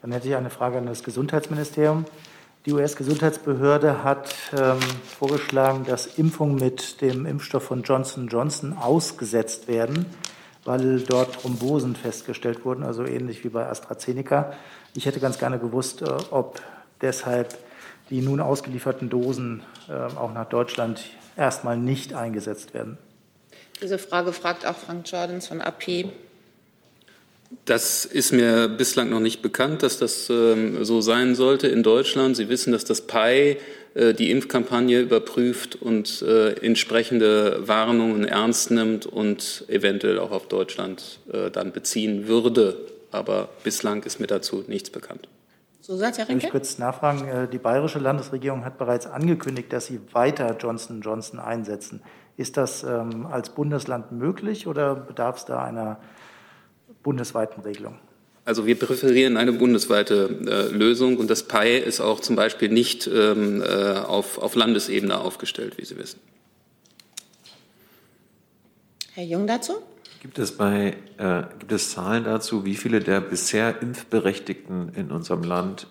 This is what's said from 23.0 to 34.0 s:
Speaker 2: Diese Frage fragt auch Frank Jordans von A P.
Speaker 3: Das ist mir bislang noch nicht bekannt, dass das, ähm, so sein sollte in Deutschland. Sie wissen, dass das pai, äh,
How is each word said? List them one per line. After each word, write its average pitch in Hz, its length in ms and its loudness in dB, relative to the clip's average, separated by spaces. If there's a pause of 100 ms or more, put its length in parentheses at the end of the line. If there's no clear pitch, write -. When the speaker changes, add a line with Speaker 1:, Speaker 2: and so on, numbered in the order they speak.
Speaker 2:
Diese 190 160 -4
Frage 175 340 -2
fragt 175 340 -4
auch 151 100 -4
Frank 170 340 -12
Jordans 180 380 -6
von 165 120 -8
A - 120 -4
P. 180 380 -4 (1600)
Speaker 3:
Das - 400 2
ist - 260 2
mir 117 340 6
bislang 117 440 2
noch 113 100 2
nicht 113 220 0
bekannt, 139 400 0
dass 135 160 2
das, - 320 -2
ähm, 113 560 4
so 113 160 4
sein 120 320 4
sollte 131 340 4
in 117 140 4
Deutschland. 131 520 4
Sie 110 140 -2
wissen, 127 240 0
dass 113 140 0
das - 160 -2
pai, 131 560 4 (340)
äh, 113 220 6